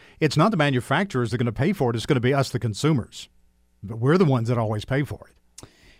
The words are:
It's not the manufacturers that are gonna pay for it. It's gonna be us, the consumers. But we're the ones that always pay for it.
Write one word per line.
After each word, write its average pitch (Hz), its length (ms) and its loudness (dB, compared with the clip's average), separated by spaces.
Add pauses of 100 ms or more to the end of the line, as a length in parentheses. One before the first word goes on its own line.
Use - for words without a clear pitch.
(200)
It's 156 160 2
not 190 160 4
the 208 40 0
manufacturers 135 720 0
that 123 60 -2
are - 20 -4
gonna 117 120 0
pay 143 220 0
for 139 180 0
it. 117 60 -2
It's 113 100 -6
gonna 135 140 2
be 123 120 2
us, 139 180 0
the 120 100 -4
consumers. 123 680 -2 (540)
But 110 160 -10
we're 135 180 2
the 190 80 0
ones 123 240 0
that 120 100 -2
always 107 260 -4
pay 139 180 -2
for - 260 -10
it. - 400 -20 (320)